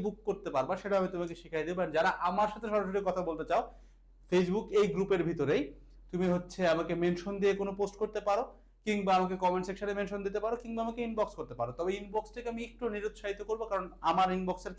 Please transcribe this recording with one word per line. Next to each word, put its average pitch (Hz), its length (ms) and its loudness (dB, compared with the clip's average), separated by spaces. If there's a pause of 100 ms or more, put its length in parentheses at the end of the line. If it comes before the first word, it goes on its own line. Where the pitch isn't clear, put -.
বুক 208 140 -2 (100)
করতে 190 280 -2
পারবা 139 260 2
সেটা 196 180 0
আমি 185 140 2
তোমাকে 170 280 -4
শিখাই 156 260 -4
দেবো। 180 180 -2
And 160 120 -4
যারা 170 120 4 (200)
আমার 208 240 2
সাথে 226 180 -8
সরাসরি 202 280 2 (100)
কথা 180 200 0
বলতে 156 200 -4
চাও 190 120 4 (720)
Facebook 185 340 4 (140)
এই 208 160 6
গ্রুপের 190 340 2
ভিতরেই, 160 320 2 (500)
তুমি 185 220 2
হচ্ছে 180 280 -4 (120)
আমাকে 165 200 0 (100)
মেনশন 175 380 0
দিয়ে 196 200 6
কোনো 196 180 -2
পোস্ট 202 220 -2
করতে 214 260 -2
পারো, 208 160 4 (420)
কিংবা 202 340 2
আমাকে 185 240 0
কমেন্ট 185 260 2
সেকশনে 202 300 -4
মেনশন 202 280 -4
দিতে 202 180 -4
পারো, 226 180 0
কিংবা 226 220 -6
আমাকে 226 220 -4
ইনবক্স 214 320 -2
করতে 127 200 -10
পারো। 123 200 -2
তবে 180 200 0
ইনবক্স 208 360 -6
থেকে 240 180 -8
আমি 233 160 -6
একটু - 140 -14 (120)
নিরুৎসাহিত 208 540 -6
করবো, 220 220 -2
কারণ 185 140 -2 (260)
আমার 185 160 6 (100)
ইনবক্সের 185 420 -4